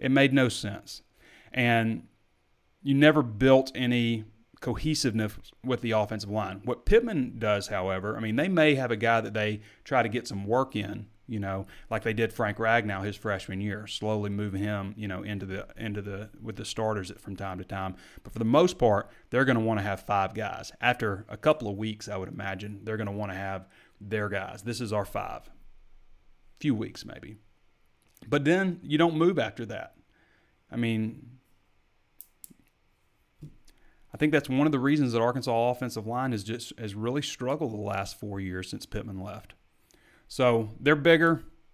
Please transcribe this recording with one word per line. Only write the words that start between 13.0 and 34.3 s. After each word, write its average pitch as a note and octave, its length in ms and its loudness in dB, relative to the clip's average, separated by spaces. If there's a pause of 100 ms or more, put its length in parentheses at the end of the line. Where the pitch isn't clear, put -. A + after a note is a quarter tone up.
his G#2 120 -4
freshman F#2+ 440 -4
year, G#2 260 -6
slowly G#2+ 420 -2
moving G2+ 320 -4
him, G2+ 360 -4
you G#2+ 100 -8
know, G#2 160 -6
into G2 240 -6
the, F#2+ 300 -8
into G#2 260 -6
the, G2+ 280 -10 (120)
with A2+ 140 -10
the A2 80 -10
starters G#2+ 540 -4
from G2 180 -12
time F#2+ 220 -8
to F#2 60 -10
time. F#2+ 300 -8 (300)
But - 80 -16
for A2 80 -6
the A2+ 40 0
most D#3 320 4
part, G#2 320 2 (220)
they're B2+ 140 4
gonna B2 160 4
wanna A2 220 0
have G2 180 -4
five G2 340 0
guys. G#2+ 460 -8
After A2 480 0
a G#2+ 80 -12
couple D3+ 320 2
of G2+ 80 -4
weeks, G#2+ 320 -8
I G2+ 80 -6
would F#2 120 -6
imagine, G2+ 540 -10
they're A2 140 -6
gonna G#2 160 -4
wanna G2+ 240 -6
have G2 320 -8 (420)
their G#2 180 -2
guys. G2 340 -6
This A#2 180 -6
is G#2+ 120 -4
our G#2 120 0
five. F#2 460 -8 (1120)
Few D3 140 2
weeks, - 300 -8
maybe. - 320 -16 (920)
But C#3+ 160 2
then F3+ 380 2
you D3 160 0
don't E3+ 180 4
move E3 220 4
after A2+ 280 -4
that. - 280 -10 (760)
I - 60 -8
mean, A2+ 540 -2 (2000)
I - 760 -20
think D3+ 160 2